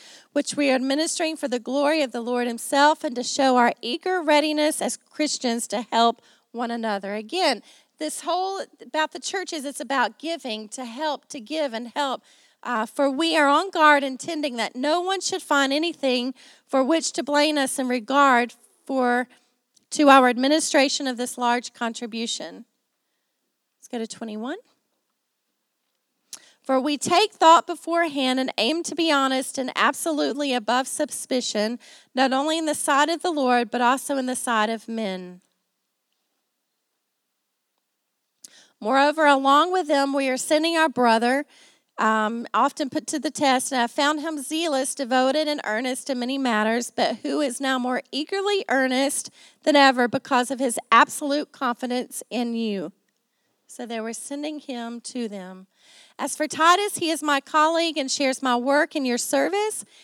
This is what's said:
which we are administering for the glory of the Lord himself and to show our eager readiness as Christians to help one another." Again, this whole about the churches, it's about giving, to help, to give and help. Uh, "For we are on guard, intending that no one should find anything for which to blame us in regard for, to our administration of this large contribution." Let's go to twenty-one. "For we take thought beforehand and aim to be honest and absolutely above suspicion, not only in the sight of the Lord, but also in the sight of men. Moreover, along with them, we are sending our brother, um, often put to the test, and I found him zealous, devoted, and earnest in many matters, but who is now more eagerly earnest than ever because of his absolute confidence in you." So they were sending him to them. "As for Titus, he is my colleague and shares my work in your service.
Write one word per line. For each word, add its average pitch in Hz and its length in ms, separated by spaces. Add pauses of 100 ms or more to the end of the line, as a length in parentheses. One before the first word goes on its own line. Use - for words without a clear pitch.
(320)
which - 240
we 285 140
are 262 40
administering 311 600
for 294 100
the 240 140
glory 285 420
of 262 80
the 240 100
Lord 240 280
himself 285 560
and 277 100
to 247 80
show 262 340
our 240 240
eager 349 400
readiness 302 640
as - 140
Christians - 720
to 220 140
help 233 380 (300)
one 233 220
another." 208 420
Again, 262 480 (360)
this 302 240
whole 370 420 (160)
about 311 320
the - 80
churches, 339 440
it's 277 140
about 247 400
giving, 220 520
to 262 140
help, 262 440
to 294 100
give 285 340
and 226 220
help. 277 280 (420)
Uh, 226 220
"For 277 220
we 311 280
are 294 100
on 311 240
guard, 302 320
intending 277 540
that 226 180
no 294 260
one 370 200
should - 220
find 277 300
anything 269 640 (320)
for 269 160
which 302 300
to 330 100
blame 294 340
us 269 220
in 262 80
regard 247 680 (300)
for, 247 440 (640)
to 294 200
our 262 180
administration 277 800
of 254 100
this 247 220
large 240 340
contribution." 226 920 (1160)
Let's - 80
go 247 100
to 226 80
twenty-one. 226 520 (2000)
"For 262 180
we 294 160
take 359 360
thought 330 340
beforehand 302 720
and 262 200
aim 311 260
to 311 100
be 320 160
honest 269 480
and 254 160
absolutely 285 800
above 247 340
suspicion, 240 920 (340)
not 254 180
only 302 260
in 320 80
the 294 100
sight 294 340
of 339 120
the 359 100
Lord, 247 400
but 240 80
also 262 380
in 262 80
the 254 100
sight 220 340
of 226 160
men. 185 540 (3500)
Moreover, 285 480
along 285 460
with 370 160
them, 277 240
we 277 160
are 254 80
sending 320 400
our 320 120
brother, 240 560 (540)
um, 220 560
often 269 340
put 302 200
to 311 100
the 277 120
test, 262 420
and 262 80
I 233 60
found 294 340
him 302 220
zealous, 302 520
devoted, 262 520
and 294 180
earnest 240 440
in 262 100
many 254 200
matters, 226 520
but 233 260
who 294 240
is 269 200
now 262 180
more 247 320
eagerly 392 580
earnest 262 640 (340)
than 302 120
ever 262 320
because 247 420
of 262 80
his 240 200 (120)
absolute 285 640
confidence 247 800
in 240 240
you." 202 380 (760)
So - 180
they 226 140
were 226 120
sending 294 460
him 233 420
to 233 280
them. 190 380 (520)
"As - 180
for 302 100
Titus, 349 520
he 330 120
is 320 120
my 285 180
colleague 320 560
and 269 140
shares 262 320
my 262 120
work 277 400
in 277 120
your 247 100
service. 330 680 (180)